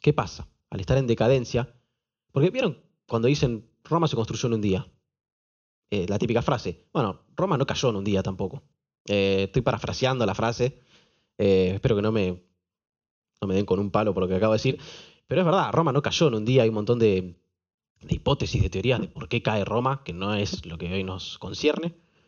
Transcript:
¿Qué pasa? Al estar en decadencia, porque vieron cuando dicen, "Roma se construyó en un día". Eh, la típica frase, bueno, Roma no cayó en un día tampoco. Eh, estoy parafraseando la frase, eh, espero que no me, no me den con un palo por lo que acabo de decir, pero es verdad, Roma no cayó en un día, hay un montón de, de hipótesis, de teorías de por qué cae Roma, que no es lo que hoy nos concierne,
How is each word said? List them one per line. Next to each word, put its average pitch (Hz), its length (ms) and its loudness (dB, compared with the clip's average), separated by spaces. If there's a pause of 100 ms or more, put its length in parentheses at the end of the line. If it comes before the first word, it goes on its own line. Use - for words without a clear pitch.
¿Qué 147 120 4
pasa? - 340 -4 (220)
Al 101 100 -8
estar 131 180 0
en 135 100 0
decadencia, 117 640 0 (580)
porque 156 180 2
vieron 226 340 -2 (240)
cuando 113 200 2
dicen, 127 420 0 (140)
"Roma 165 240 0
se 143 80 -4
construyó 113 320 -2
en 117 80 0
un 110 60 0
día". 95 260 0 (1040)
Eh, 98 160 -2
la 98 120 -2
típica 110 220 0
frase, - 520 -4
bueno, 107 280 -2 (140)
Roma 175 220 0
no 135 80 0
cayó - 240 0
en 107 80 0
un 98 60 -6
día 98 200 0
tampoco. 95 400 -6 (440)
Eh, 98 360 2
estoy 107 180 0
parafraseando 120 640 0
la 104 100 2
frase, 113 460 0 (560)
eh, 95 380 6
espero 117 200 2
que 101 60 2
no 107 100 2
me, 92 320 -2 (960)
no 104 60 -4
me 95 80 -2
den 101 100 2
con 95 140 0
un 101 120 -2
palo 107 220 0
por 92 100 -2
lo 90 40 0
que 92 80 -2
acabo 110 180 2
de 110 40 4
decir, - 220 -2 (480)
pero 156 140 0
es 185 40 2
verdad, 160 260 2
Roma 156 200 2
no 139 100 2
cayó 147 260 2
en 117 80 0
un 107 100 -4
día, 127 180 6
hay 113 60 4
un 110 60 0
montón 107 220 0
de, 92 420 2 (640)
de - 140 -4
hipótesis, - 480 0
de 92 60 0
teorías 117 300 0
de 185 80 -4
por - 220 -12
qué 117 140 -2
cae 107 200 0
Roma, 123 400 -2
que 87 100 -10
no 98 200 -4
es 101 320 -4
lo 85 140 -12
que 87 120 -6
hoy 95 120 -2
nos 95 340 -10
concierne, 147 580 -4 (320)